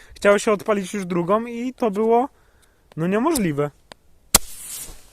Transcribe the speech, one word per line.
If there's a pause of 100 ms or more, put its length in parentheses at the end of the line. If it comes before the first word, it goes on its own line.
(160)
chciało
się
odpalić
już
drugą
i
to
było, (680)
no,
niemożliwe. (1400)